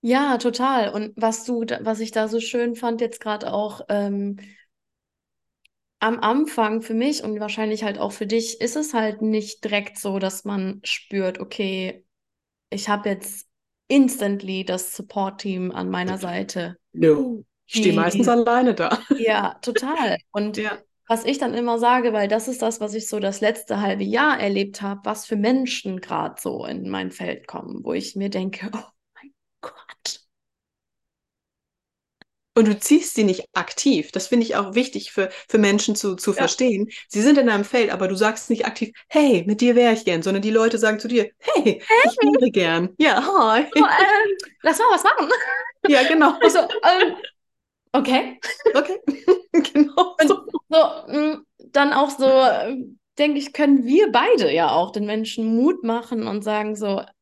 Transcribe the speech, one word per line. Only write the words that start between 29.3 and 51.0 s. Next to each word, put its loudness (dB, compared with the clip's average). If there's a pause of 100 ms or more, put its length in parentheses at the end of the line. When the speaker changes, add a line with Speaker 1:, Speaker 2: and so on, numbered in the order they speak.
Speaker 1:
Gott." -16 (2250)
Speaker 2:
Und 6
du -2
ziehst 2
sie 2
nicht -2
aktiv. -2
Das -6
finde 2
ich -4
auch -4
wichtig -4
für, -2 (200)
für 2
Menschen 2
zu, -4
zu -4
Speaker 1:
Ja. -2
Speaker 2:
verstehen. 0 (220)
Sie -2
sind 6
in 4
deinem 0
Feld, 0
aber -2
du -2
sagst -2
nicht 0
aktiv, -6 (180)
"Hey, 4
mit -2
dir 4
wär 6
ich -2
gern", 0
sondern 0
die -2
Leute 2
sagen 2
zu -8
dir, 2 (100)
"Hey, 0
Speaker 1:
"Hey." 6
Speaker 2:
ich 2
wäre 4
gern." 0
Ja, 4
hi. 4
Speaker 1:
So, 6
ähm, 2 (240)
"Lass 2
mal 4
was 2
machen." 2
<laughs> -4
Speaker 2:
Ja, 6
genau. 4
Speaker 1:
Ich 6
so, 6
"Ähm, 2 (760)
okay." 0 (340)
Speaker 2:
Okay, 0
<laughs> 0
genau 4
Speaker 1:
Und 6
Speaker 2:
so. 0 (220)
Speaker 1:
so, 2